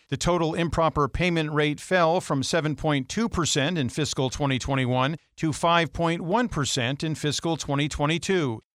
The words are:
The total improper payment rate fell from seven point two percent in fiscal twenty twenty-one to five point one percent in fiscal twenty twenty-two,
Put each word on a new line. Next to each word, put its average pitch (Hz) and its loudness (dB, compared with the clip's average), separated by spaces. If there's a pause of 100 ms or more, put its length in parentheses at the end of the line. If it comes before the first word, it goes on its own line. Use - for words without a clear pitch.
The 139 -2
total 170 0
improper 160 2
payment 165 0
rate 151 0
fell 180 2
from 143 0
seven 151 0
point 143 0
two 226 -2
percent 156 0
in 127 0
fiscal 135 -2
twenty 135 0
twenty-one 131 0 (180)
to 160 0
five 170 2
point 170 0
one 214 0
percent 139 -2
in 160 -2
fiscal 151 -2
twenty 147 -2
twenty-two, 151 0 (120)